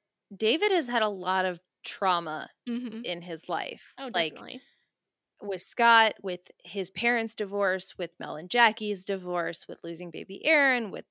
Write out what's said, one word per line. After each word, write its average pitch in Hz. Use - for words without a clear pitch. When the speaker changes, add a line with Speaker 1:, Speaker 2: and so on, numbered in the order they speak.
Speaker 1:
David 320
has 330
had 240
a 214
lot 185
of 175
trauma 170
Speaker 2:
Mm-hmm. 240
Speaker 1:
in 175
his 170
life. -
Speaker 2:
Oh, 269
Speaker 1:
Like, 165
Speaker 2:
definitely. -
Speaker 1:
with 196
Scott, 226
with 180
his 190
parents' 233
divorce, 196
with 175
Mel 151
and 175
Jackie's 214
divorce, 175
with 175
losing 170
baby 165
Aaron, 269
with 160